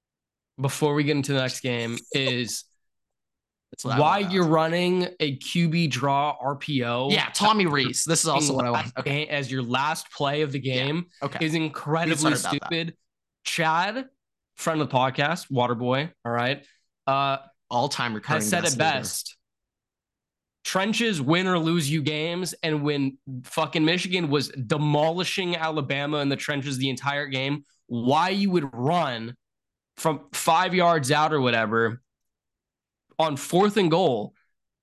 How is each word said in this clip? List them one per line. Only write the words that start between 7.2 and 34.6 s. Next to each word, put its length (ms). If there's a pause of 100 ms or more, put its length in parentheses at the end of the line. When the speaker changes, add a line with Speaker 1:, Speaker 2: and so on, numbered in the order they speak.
Speaker 2:
Tommy 320
Rees. 380
This 160
is 80
also 260
what 120
I 60
want. 160
Speaker 1:
as 100
Speaker 2:
Okay. 520
Speaker 1:
your 140
last 480
play 300
of 100
the 100
Speaker 2:
Yeah. 120
Speaker 1:
game 320 (180)
Speaker 2:
Okay. 220
Speaker 1:
is 100
incredibly 640
Speaker 2:
Sorry 160
about 100
that. 220
Speaker 1:
stupid. 320 (480)
Chad, 640 (480)
friend 240
of 80
the 40
podcast, 560
Waterboy, 640 (140)
all 60
right, 340 (420)
uh, 300 (320)
Speaker 2:
All-time 460
recurring 260
Speaker 1:
has 80
said 140
Speaker 2:
guest 120
Speaker 1:
it 40
Speaker 2:
leader. 120
Speaker 1:
best. 460 (1300)
Trenches 560
win 260
or 100
lose 320
you 140
games, 580
and 220
when 340 (280)
fucking 380
Michigan 460
was 200
demolishing 1080
Alabama 640
in 100
the 80
trenches 420
the 120
entire 380
game, 360 (240)
why 420
you 220
would 220
run 640 (600)
from 380
five 420
yards 340
out 240
or 60
whatever 600 (1160)
on 180
fourth 420
and 120
goal 440 (500)